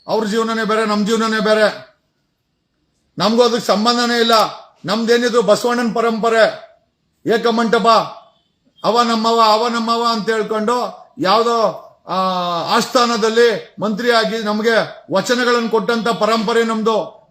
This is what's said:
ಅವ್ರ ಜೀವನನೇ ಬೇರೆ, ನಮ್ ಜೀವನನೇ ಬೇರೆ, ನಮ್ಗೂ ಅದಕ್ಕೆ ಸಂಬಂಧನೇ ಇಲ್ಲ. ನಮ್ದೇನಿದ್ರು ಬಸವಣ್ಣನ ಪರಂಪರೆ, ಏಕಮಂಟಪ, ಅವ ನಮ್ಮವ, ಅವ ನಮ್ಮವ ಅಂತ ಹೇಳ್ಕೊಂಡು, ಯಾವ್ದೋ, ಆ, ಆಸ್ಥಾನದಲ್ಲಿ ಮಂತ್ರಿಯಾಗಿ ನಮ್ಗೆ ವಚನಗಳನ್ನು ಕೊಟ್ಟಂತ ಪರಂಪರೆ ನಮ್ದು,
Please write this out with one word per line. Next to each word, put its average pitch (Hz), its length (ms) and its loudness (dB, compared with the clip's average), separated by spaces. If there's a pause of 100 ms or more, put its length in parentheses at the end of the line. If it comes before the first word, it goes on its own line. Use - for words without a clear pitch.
ಅವ್ರ 220 160 -2
ಜೀವನನೇ 220 400 -2
ಬೇರೆ, 220 220 -2
ನಮ್ 208 200 0
ಜೀವನನೇ 220 340 0
ಬೇರೆ, 214 560 0 (1200)
ನಮ್ಗೂ 220 240 2
ಅದಕ್ಕೆ 233 240 0
ಸಂಬಂಧನೇ 240 540 0
ಇಲ್ಲ. 233 120 2 (520)
ನಮ್ದೇನಿದ್ರು 233 580 0
ಬಸವಣ್ಣನ 233 520 0
ಪರಂಪರೆ, 226 500 2 (880)
ಏಕಮಂಟಪ, 226 540 0 (960)
ಅವ 226 180 2
ನಮ್ಮವ, 226 380 0
ಅವ 220 280 4
ನಮ್ಮವ 233 420 -2
ಅಂತ 220 200 -2
ಹೇಳ್ಕೊಂಡು, 220 760 -4 (120)
ಯಾವ್ದೋ, 220 640 0 (260)
ಆ, 170 60 -8 (640)
ಆಸ್ಥಾನದಲ್ಲಿ 233 1040 0
ಮಂತ್ರಿಯಾಗಿ 220 580 0
ನಮ್ಗೆ 214 720 -2
ವಚನಗಳನ್ನು 240 580 0
ಕೊಟ್ಟಂತ 226 380 -2
ಪರಂಪರೆ 226 560 0
ನಮ್ದು, 220 680 -4